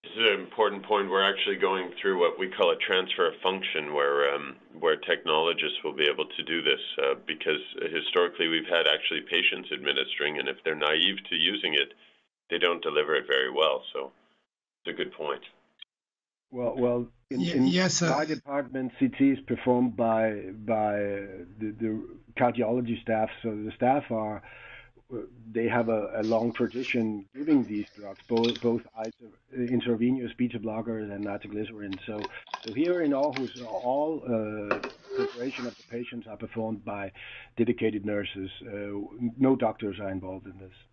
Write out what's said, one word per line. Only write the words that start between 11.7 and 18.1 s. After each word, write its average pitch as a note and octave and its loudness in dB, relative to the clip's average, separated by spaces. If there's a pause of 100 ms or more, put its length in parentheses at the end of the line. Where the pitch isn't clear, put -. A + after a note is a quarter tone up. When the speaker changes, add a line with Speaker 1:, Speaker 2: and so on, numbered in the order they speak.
Speaker 1:
it, C#2 0 (560)
they E2+ 0
don't E2+ 2
deliver D2+ 2
it C#2 0
very C2 2
well. C2+ 2 (100)
So C2+ -8 (720)
it's F2 -8
a - -10
good F2+ -4
point. D2 -6 (1080)
Speaker 2:
Well, B2 -4
well, B2 2 (260)
in, B2+ -2
Speaker 3:
Ye-, E3+ 0
Speaker 2:
in B2+ 6
Speaker 3:
yes, F3+ 4
uh, E3 4